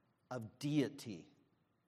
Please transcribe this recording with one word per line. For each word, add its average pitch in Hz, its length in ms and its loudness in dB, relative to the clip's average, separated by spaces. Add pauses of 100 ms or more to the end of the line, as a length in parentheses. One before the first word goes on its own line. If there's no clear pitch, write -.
(300)
of 117 300 -6
deity 123 640 0 (600)